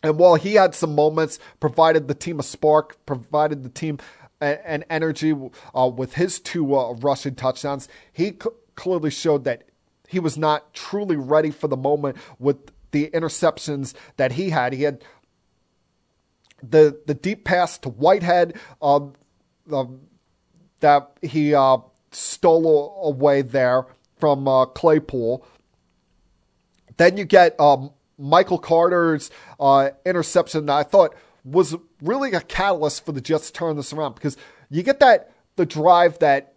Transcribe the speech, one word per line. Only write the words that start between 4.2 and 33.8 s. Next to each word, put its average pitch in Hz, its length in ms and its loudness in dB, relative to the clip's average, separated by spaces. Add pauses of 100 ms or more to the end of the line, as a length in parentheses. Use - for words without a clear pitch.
a-, 151 260 -6
an 156 220 -8
energy, 156 460 -2 (400)
uh, 127 200 0
with 127 200 -10
his 180 240 -4
two, 143 360 -4
uh, 123 180 -2
rushing 131 420 -4
touchdowns, 135 520 -6 (240)
he 190 200 -4
cl-, - 240 -10 (180)
clearly 170 380 -4
showed 151 320 -2
that 123 220 -6 (420)
he 185 120 -6
was 156 180 -4
not 151 360 -2
truly 196 420 -6
ready 151 340 0
for 147 180 -8
the 139 100 -2
moment 143 400 -4 (200)
with 135 200 -2 (340)
the 151 200 -2
interceptions 156 840 -4 (240)
that 131 160 0
he 180 160 -4
had. 131 240 -2
He 131 100 -4
had 143 200 -4 (1600)
the, 147 460 4
the 151 60 -2
deep 190 320 -8
pass 180 340 -2
to 135 100 -12
Whitehead, 175 680 0 (260)
um, 143 320 0 (580)
um, 131 300 -8 (800)
that 143 400 2
he, 147 340 0
uh, 135 220 4 (340)
stole 165 560 2
a-, 156 400 0
away 139 340 2
there 127 460 0 (300)
from, 139 300 0
uh, 131 200 4
Claypool. 131 800 -2 (1500)
Then 175 200 4
you 202 80 -6
get, 175 340 6
um, 143 320 2 (280)
Michael 175 400 2
Carter's, 170 720 0 (280)
uh, 139 320 4 (140)
interception 170 640 -2
that 139 80 0
I 147 80 0
thought - 320 4 (280)
was 156 320 0 (280)
really 254 300 -4
a 170 80 -2
catalyst 175 600 -4
for 160 100 -10
the 135 80 -8
Jets 156 260 -4
to - 60 -16
turn 160 240 -6
this 139 160 -10